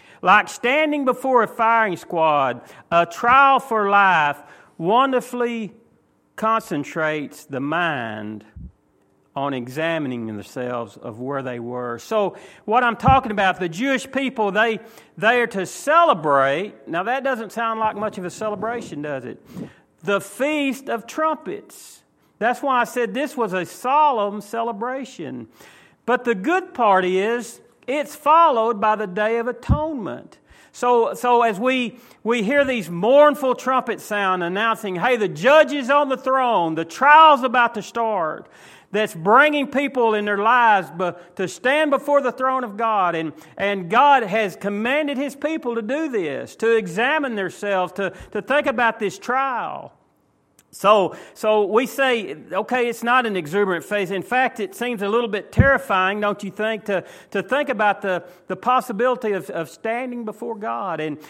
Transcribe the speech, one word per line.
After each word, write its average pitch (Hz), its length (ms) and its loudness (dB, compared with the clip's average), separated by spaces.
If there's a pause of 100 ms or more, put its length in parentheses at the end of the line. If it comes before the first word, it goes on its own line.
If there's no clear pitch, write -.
(220)
Like 196 260 4
standing 294 560 0
before 254 400 2
a 202 40 0
firing 220 480 2
squad, 147 680 0 (280)
a 170 160 4
trial 269 540 4
for 220 280 -2
life 180 520 4 (360)
wonderfully 240 960 0 (640)
concentrates 156 1080 -4
the 135 160 -8
mind 120 840 -4 (880)
on 139 200 -4
examining 131 720 -4
themselves 117 680 -8
of 117 240 -14
where 135 220 -6
they 123 180 -8
were. 120 380 -8
So 208 380 -2 (280)
what 233 180 2
I'm 233 140 2
talking 262 340 2
about, 190 300 0
the 180 80 -2
Jewish 247 420 -4
people, 254 400 -4
they, 220 300 0 (360)
they 226 240 2
are 233 80 2
to 196 160 -4
celebrate. 170 1200 2
Now 170 160 -2
that 254 180 -4
doesn't 240 300 -4
sound 226 260 -4
like 220 180 -2
much 208 220 -6
of 180 60 -8
a 170 60 -8
celebration, 214 720 -8
does 139 240 -8
it? - 140 -14 (600)
The 196 180 0
Feast 277 680 -4
of 226 180 -6
Trumpets. - 960 -6 (360)
That's 240 240 0
why 262 180 2
I 233 40 2
said 233 300 -4
this 277 220 -4
was 214 160 -2
a 180 140 -4
solemn 247 760 0
celebration. 220 1080 -8 (580)
But 240 180 2
the 240 100 2
good 339 400 -2
part 196 300 4
is, 202 560 -2 (260)
it's 277 300 -4
followed 262 640 4
by 214 160 2
the 208 100 -4
Day 214 320 -2
of 226 80 -4
Atonement. 247 920 -6 (340)
So, 247 420 2
so 240 280 2
as 214 180 0
we, 254 380 -2 (260)
we 233 180 0
hear 277 220 2
these 233 260 -4
mournful 262 640 4
trumpets 247 480 -2
sound 190 400 -2
announcing, 196 540 -2
"Hey, 240 200 0
the 214 120 0
judge 247 440 6
is 277 160 -4
on 285 200 4
the 262 80 -2
throne, 240 580 0
the 165 100 -2
trial's 294 600 8
about 240 300 2
to 208 80 -8
start," 208 680 -4 (420)
that's 208 240 0
bringing 269 540 4
people 269 460 0
in 208 100 -2
their 208 140 -2
lives 214 520 4
be-, 170 220 -4 (240)
to 185 100 -4
stand 285 460 0
before 285 280 2
the 254 120 -2
throne 262 320 -2
of 202 120 -10
God. 208 380 0
And, 160 180 -4 (240)
and 196 320 -4
God 262 360 6
has 202 320 -2
commanded 247 600 -2
His 277 200 -6
people 294 400 -4
to 226 60 -4
do 285 260 -4
this, 147 480 -6
to 226 200 2
examine 226 600 -2
themselves, 190 560 -4
to, 196 200 -6 (200)
to 208 100 -6
think 294 240 0
about 233 320 0
this 202 180 -4
trial. 247 760 -6 (800)
So, 196 440 4 (160)
so 214 320 2
we 214 220 0
say, 240 500 -2 (160)
"Okay, 240 360 -2
it's 233 140 -6
not 240 220 2
an 214 100 -4
exuberant 180 480 -2
faith." 202 280 -4
In 196 100 -4
fact, 247 400 -2
it 196 140 -8
seems 240 260 -6
a 202 80 -4
little 226 200 0
bit 196 220 -8
terrifying, 208 720 2
don't 208 220 -2
you 196 80 -8
think, 214 360 -6
to, 190 160 -2 (280)
to 196 120 -4
think 285 280 -2
about 208 320 0
the, 180 220 -4 (240)
the 185 80 -6
possibility 233 760 -2
of, 185 160 -6
of 160 220 -8
standing 240 560 -8
before 233 280 -10
God 208 460 -6
and, 156 160 -6 (140)